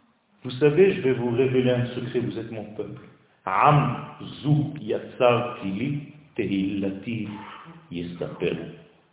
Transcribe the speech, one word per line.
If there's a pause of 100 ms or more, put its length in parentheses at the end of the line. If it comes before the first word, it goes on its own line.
(440)
vous
savez,
je
vais
vous
révéler
un
secret,
vous
êtes
mon (100)
peuple. (420)
Am (460)
zu
yatsar
tili (220)
tehillati (640)
yestaper. (560)